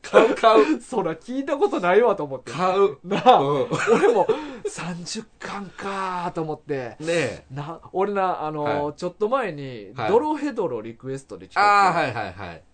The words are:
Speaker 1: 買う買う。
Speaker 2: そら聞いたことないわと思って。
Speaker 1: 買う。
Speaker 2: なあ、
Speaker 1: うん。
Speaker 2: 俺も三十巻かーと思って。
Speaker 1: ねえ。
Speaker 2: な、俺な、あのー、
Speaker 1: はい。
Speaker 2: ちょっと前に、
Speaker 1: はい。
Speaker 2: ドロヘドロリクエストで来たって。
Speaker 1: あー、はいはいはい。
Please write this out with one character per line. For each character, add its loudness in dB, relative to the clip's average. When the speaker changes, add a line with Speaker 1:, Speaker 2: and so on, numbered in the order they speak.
Speaker 1:
買 6
う 2
買 4
う。 -6
Speaker 2:
そ -4
ら -4
聞 -8
い -8
た -2
こ 2
と -2
な 2
い 8
わ 4
と -6
思 -8
っ -16
て。 -14
Speaker 1:
買 0
う。 2
Speaker 2:
な -4
あ、 8
Speaker 1:
う 0
ん。 0
Speaker 2:
俺 4
も 2
三 -8
十 -10
巻 -12
か -6
ー -4
と -4
思 -4
っ -12
て。 -6
Speaker 1:
ね -8
え。 -2
Speaker 2:
な、 -10
俺 0
な、 0
あ -4
の -4
ー、 0
Speaker 1:
は -4
い。 -16
Speaker 2:
ち -8
ょ -2
っ -20
と -2
前 -2
に、 -12
Speaker 1:
は -4
い。 0
Speaker 2:
ド 6
ロ 0
ヘ -4
ド -2
ロ -4
リ -12
ク -10
エ -8
ス -16
ト -14
で -18
来 -20
た 0
っ 4
て。 6
Speaker 1:
あ 6
ー、 -2
は 2
い -6
は -6
い -16
は -12
い。 -18